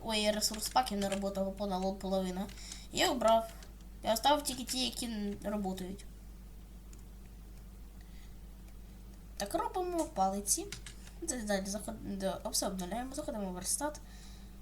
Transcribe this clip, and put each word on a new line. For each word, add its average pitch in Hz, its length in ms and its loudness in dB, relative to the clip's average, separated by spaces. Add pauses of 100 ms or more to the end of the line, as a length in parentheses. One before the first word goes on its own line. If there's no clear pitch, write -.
Ой, 214 280 4
ресурс 214 380 2
паків 226 300 4
не 202 100 4
работала, 196 420 0
понало 190 440 2
половина. 190 520 0 (460)
Я 359 180 6
обрав. 226 380 8 (540)
Я 214 100 4
оставив 285 300 6
тільки 254 220 -2
ті, 254 200 0
які 247 220 0
н-, 208 380 -2
работають. 190 600 -2 (3250)
Так, - 180 0
робимо 359 500 2
палиці. 202 640 2 (560)
Далі 208 440 0
заход-, 202 520 -4
да, 190 220 0 (100)
все - 160 2
обновляємо, 202 480 -2
заходимо 240 360 -2
в - 20 -2
верстат. 285 480 0 (600)